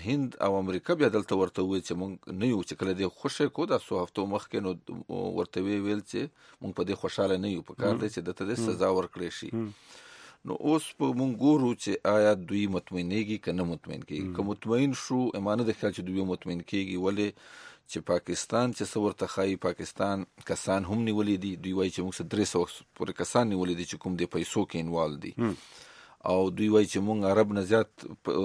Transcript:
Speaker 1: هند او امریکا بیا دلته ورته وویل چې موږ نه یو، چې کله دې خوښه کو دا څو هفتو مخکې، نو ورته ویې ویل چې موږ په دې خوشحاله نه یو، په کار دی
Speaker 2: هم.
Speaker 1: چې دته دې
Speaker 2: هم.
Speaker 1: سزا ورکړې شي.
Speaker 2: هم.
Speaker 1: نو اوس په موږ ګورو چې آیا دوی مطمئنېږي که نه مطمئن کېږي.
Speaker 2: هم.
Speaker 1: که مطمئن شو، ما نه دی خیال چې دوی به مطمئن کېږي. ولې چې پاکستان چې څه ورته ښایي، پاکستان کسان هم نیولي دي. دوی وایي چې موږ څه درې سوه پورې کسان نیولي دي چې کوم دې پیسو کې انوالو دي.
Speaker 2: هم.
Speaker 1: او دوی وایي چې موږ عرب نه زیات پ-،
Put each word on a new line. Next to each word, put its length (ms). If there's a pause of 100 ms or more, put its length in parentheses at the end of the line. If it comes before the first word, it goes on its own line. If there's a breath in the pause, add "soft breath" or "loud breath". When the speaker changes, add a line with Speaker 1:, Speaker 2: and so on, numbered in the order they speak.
Speaker 1:
هند 360
او 160
امریکا 380
بیا 140
دلته 280
ورته 260
وویل 200
چې 100
موږ 400
نه 140
یو، 160
چې 120
کله 180
دې 260
خوښه 280
کو 200
دا 120
څو 140 (100)
هفتو 240
مخکې، 280
نو 160 (380)
ورته 520
ویې 240
ویل 160
چې 200 (420 soft breath)
موږ 100
په 120
دې 80
خوشحاله 440
نه 120
یو، 140
په 120
کار 200
دی 120
Speaker 2:
هم. 80
Speaker 1:
چې 60
دته 240
دې 140
Speaker 2:
هم. 80
Speaker 1:
سزا 220
ورکړې 420
شي. 220
Speaker 2:
هم. 220 (720 soft breath)
Speaker 1:
نو 80
اوس 280 (160)
په 60
موږ 320
ګورو 380
چې 180 (120)
آیا 300
دوی 320
مطمئنېږي 720
که 140
نه 120
مطمئن 360
کېږي. 260
Speaker 2:
هم. 80
Speaker 1:
که 80
مطمئن 500
شو، 280 (200)
ما 140
نه 100
دی 80
خیال 200
چې 80
دوی 140
به 100
مطمئن 360
کېږي. 360
ولې 320 (640 soft breath)
چې 100
پاکستان 720
چې 100
څه 140
ورته 300
ښایي، 300
پاکستان 680 (200)
کسان 400
هم 180
نیولي 340
دي. 200
دوی 160
وایي 180
چې 100
موږ 160
څه 160
درې 120
سوه 220 (300)
پورې 160
کسان 360
نیولي 260
دي 100
چې 120
کوم 200
دې 80
پیسو 400
کې 120
انوالو 380
دي. 240
Speaker 2:
هم. 160 (680 soft breath)
Speaker 1:
او 280
دوی 180
وایي 180
چې 120
موږ 260
عرب 280
نه 80
زیات 280 (340)
پ-، 80 (140)